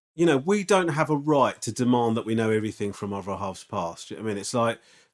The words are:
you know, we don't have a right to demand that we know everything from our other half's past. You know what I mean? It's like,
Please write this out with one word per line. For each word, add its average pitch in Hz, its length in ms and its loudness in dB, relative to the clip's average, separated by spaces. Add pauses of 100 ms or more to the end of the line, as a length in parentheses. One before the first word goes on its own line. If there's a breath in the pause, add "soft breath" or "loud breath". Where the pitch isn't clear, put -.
(140)
you 160 100 2
know, 160 120 6
we 190 260 0
don't 185 260 4
have 151 220 0
a 151 60 2
right 143 440 2
to 113 120 -6
demand 120 440 2
that 113 80 -2
we 110 100 -2
know 113 160 2
everything 107 420 -2
from 101 200 -8
our 98 60 -6
other 95 180 -6
half's 95 280 -10
past. 85 460 -8
You - 60 -14
know 98 60 -12
what 110 80 -4
I - 40 -2
mean? 98 60 -6
It's - 140 -6
like, 117 240 0 (360 soft breath)